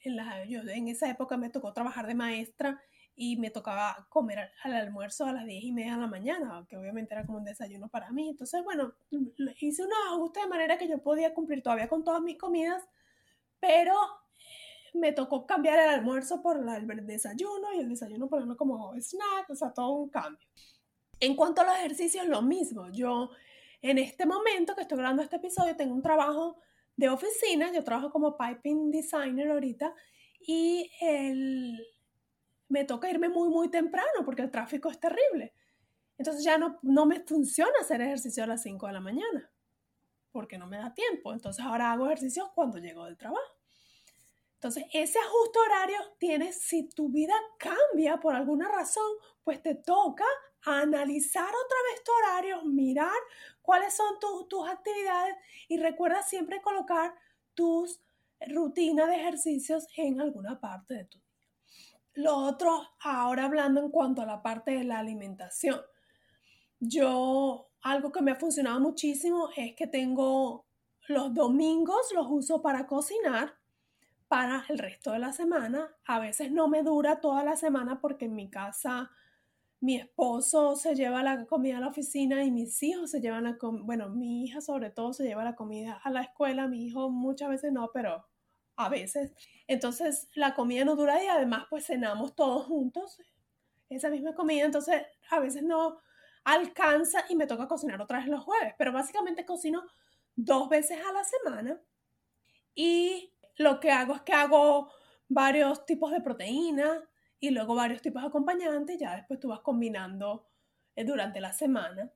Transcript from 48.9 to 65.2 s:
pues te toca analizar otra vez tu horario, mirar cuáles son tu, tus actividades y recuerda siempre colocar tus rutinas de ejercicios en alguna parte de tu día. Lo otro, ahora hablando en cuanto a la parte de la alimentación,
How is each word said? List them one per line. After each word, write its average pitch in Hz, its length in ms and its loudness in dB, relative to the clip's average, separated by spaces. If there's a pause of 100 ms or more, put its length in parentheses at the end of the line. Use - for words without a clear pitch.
pues - 220 -4
te 311 100 0
toca 381 520 2 (380)
analizar 294 840 0
otra 508 300 0 (120)
vez 466 140 -8
tu - 80 0
horario, 381 540 2
mirar 277 520 2 (440)
cuáles 370 320 4
son 415 260 0
tu, 381 300 -6
tus 359 180 -4
actividades 381 680 -2 (340)
y 330 80 0
recuerda 330 460 2
siempre 381 380 -4
colocar 349 540 0 (380)
tus 339 480 0 (400)
rutinas 311 680 2
de 349 80 2
ejercicios 311 800 -2
en 277 240 -2
alguna 262 400 -6
parte 190 340 -12
de 208 120 -12
tu - 140 -20
día. - 100 -20 (840)
Lo 294 220 2
otro, 294 460 2 (200)
ahora 254 440 0
hablando 285 360 4
en 285 80 -2
cuanto 262 320 2
a 220 40 -4
la 214 160 -8
parte 226 300 -4
de 262 120 0
la 233 160 -2
alimentación, 196 800 -4 (1000)